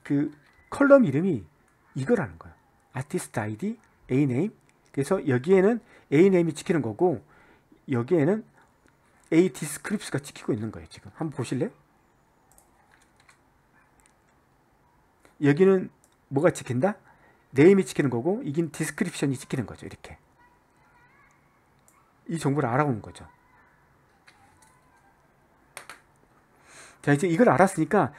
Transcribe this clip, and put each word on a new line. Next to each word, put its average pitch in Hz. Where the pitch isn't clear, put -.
그 147
컬럼 277
이름이 147
이거라는 131
거예요. -
아티스트 -
아이디, 110
A 139
네임. 139
그래서 156
여기에는 185
A 175
네임이 175
찍히는 165
거고 113
여기에는 156
A 175
디스크립스가 -
찍히고 -
있는 110
거예요. 80
지금 -
한번 160
보실래요? 131
여기는 185
뭐가 147
찍힌다? 131
네임이 180
찍히는 147
거고 147
이긴 160
디스크립션이 156
찍히는 120
거죠. -
이렇게 -
이 165
정보를 143
알아오는 127
거죠. -
자, 143
이제 147
이걸 165
알았으니까 160